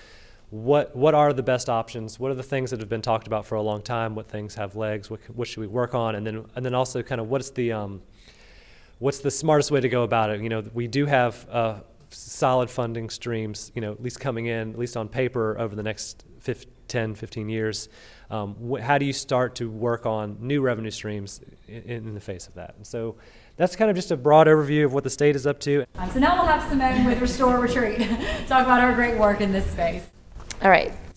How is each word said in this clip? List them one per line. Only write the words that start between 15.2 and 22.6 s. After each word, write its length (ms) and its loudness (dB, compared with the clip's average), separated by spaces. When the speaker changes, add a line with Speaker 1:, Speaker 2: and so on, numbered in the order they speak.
Speaker 1:
over 160 -4
the 80 -6
next 400 -8
fif-, 260 -8
ten, 260 -4
fifteen 360 -10
years. 400 -4
Um, 260 -6
wh-, 240 -6
how 180 2
do 80 0
you 60 -2
start 440 -2
to 140 -6
work 360 -2
on 340 -4
new 220 -2
revenue 300 -2
streams 500 -8
in, 160 -16
in 300 -8
the 80 -10
face 260 -12
of 60 -20
that? 240 -16